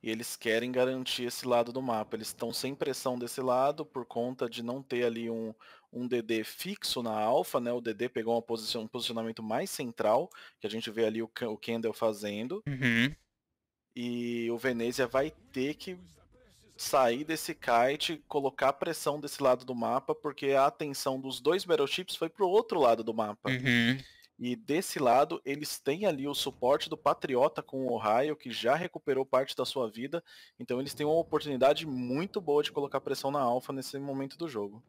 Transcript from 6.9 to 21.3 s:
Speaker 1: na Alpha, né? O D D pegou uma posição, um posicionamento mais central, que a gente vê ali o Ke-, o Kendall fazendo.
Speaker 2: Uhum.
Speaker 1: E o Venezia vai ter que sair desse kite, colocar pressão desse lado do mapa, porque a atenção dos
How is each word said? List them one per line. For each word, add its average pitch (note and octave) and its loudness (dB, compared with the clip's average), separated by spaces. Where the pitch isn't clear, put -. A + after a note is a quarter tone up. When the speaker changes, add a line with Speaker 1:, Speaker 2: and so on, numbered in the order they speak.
Speaker 1:
na A2 -2
Alpha, B2+ 2
né? A#2+ -2
O B2 -2
D A2+ -4
D A2+ -2
pegou A#2 -2
uma A#2 2
posição, A2+ -4
um A2 -10
posicionamento A2+ -6
mais A#2+ -2
central, A#2+ 2
que A2 -8
a - -2
gente A2+ -6
vê A2+ 2
ali A2 0
o A2+ -4
Ke-, - -6
o G#2+ -4
Kendall A2+ -2
fazendo. G#2+ -2
Speaker 2:
Uhum. B2+ 2
Speaker 1:
E A#2+ -4
o A#2 -2
Venezia B2 0
vai C3 0
ter C3+ -2
que F3+ -12
sair C3 2
desse D#3 -6
kite, C3+ 2
colocar C#3 0
pressão D3+ -2
desse C#3+ -8
lado B2+ 6
do B2+ -6
mapa, A#2+ 0
porque C#3+ -2
a C3+ 6
atenção C#3 -2
dos C3+ -8